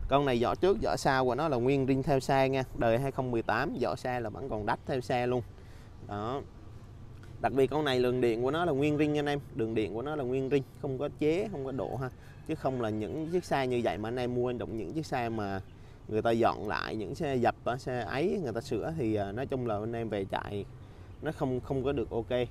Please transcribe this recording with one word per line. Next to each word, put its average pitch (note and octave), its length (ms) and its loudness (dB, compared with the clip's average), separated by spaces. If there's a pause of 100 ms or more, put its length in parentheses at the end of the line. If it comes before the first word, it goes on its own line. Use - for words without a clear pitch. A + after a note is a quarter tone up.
con C#3+ 180 4
này B2 160 4
vỏ G#2 120 4
trước, G3 280 4
vỏ D#2+ 140 0
sau C3 280 4
của B2 100 2
nó D#3 140 0
là C#3 80 2
nguyên C3 300 4
rin C3+ 160 2
theo C3+ 180 4
xe C3+ 280 4
nha, C3+ 160 2 (140)
đời A2+ 200 4
hai C3+ 120 0
không C3 200 -2
mười A#2 120 2
tám, C#3 380 0
vỏ G#2 160 0
xe B2 240 -2
là A2 100 -4
vẫn C3 180 -8
còn G#2+ 180 -2
đách B2 200 2
theo C#3 140 -2
xe B2 260 0
luôn. B2 160 2 (680)
Đó. A2 320 -4 (1000)
Đặc A2+ 120 0
biệt C3+ 140 6
con D3 180 2
này B2+ 180 4
đường B2 180 4
điện A#2+ 220 4
của C3 80 2
nó E3 140 2
là E3+ 80 4
nguyên D3 260 4
rin D3+ 200 4
anh C#3+ 80 2
em, C#3+ 120 2 (160)
đường A2+ 200 0
điện G#2 200 0
của A2+ 80 -4
nó D3+ 140 -4
là C#3+ 80 -2
nguyên C3 260 0
rin, C#3 120 4 (200)
không C3+ 160 -4
có C#3+ 100 -2 (100)
chế, E3 340 2
không C#3+ 120 -6
có C3 80 -6
độ G#2+ 240 -4
ha. B2+ 140 -4 (380)
Chứ D#3 60 0
không C3 280 0
là A2 80 0
những G#2+ 420 -2
chiếc F3 120 2
xe C#3 220 2
như B2 180 2
vậy F#2 140 0
mà G#2+ 100 -4
anh B2 80 -4
em B2 180 -2
mua, B2 160 2
anh B2 80 -2
đụng G2 180 -4
những F#2+ 160 -6
chiếc D#3 140 -4
xe B2 220 -2
mà G2+ 320 -2 (480)
người G#2+ 140 0
ta A#2 80 4
dọn G#2 380 4
lại, C#2 280 -2
những G#2+ 180 -4
xe C#3 220 -2
dập A#2+ 180 4 (100)
á, A#2+ 120 0
xe B2+ 240 -4
ấy D3 420 0
người A#2+ 100 -2
ta A2+ 80 -2
sửa A2+ 380 -2
thì, A2 160 2
à, G2+ 180 0
nói A#2+ 140 -4
chung B2+ 200 -2
là A2 80 0
anh A2 180 -2
em A#2 160 -4
về G2+ 160 0
chạy G2+ 400 -4 (580)
nó D3 100 -4
không, C3 280 0
không C3+ 240 -2
có C#3+ 80 0
được A#2+ 180 -2
ok, A#2 200 -4 (200)